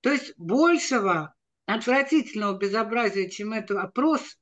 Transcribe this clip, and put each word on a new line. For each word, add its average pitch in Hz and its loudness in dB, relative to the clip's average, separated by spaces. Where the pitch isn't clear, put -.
То 269 2
есть - -4
большего 202 2
отвратительного 226 0
безобразия, 208 -2
чем 208 -8
этот 214 -4
опрос 262 0